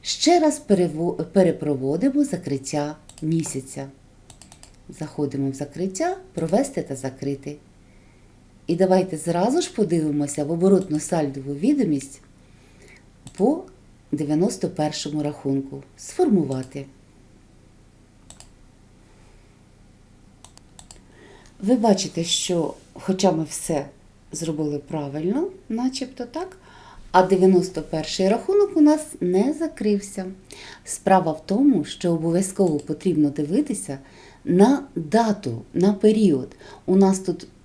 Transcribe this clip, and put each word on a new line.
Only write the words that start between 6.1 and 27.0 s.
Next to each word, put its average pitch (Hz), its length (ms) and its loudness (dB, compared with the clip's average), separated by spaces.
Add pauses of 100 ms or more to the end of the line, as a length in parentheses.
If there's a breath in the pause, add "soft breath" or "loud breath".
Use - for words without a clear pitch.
провести 175 480 -2
та 143 140 -8
закрити. 139 640 -8 (1080 soft breath)
І 170 80 0
давайте 185 420 2
зразу 185 440 0
ж - 120 -8
подивимося 156 680 -2
в 143 80 -4
оборотно-сальдову 156 1040 0
відомість 175 680 0 (1160 soft breath)
по 285 260 2 (480)
дев'яносто 151 580 -2
першому 151 540 -4
рахунку. 139 600 -6 (140)
Сформувати. 143 880 -2 (4000 loud breath)
Ви 220 140 2
бачите, 196 480 0
що, 170 500 -2 (200)
хоча 185 380 0
ми 160 120 -2
все 147 420 -6 (460)
зробили 151 480 -6
правильно, 160 680 -4 (220)
начебто 254 560 -6
так, 330 320 -10 (540 loud breath)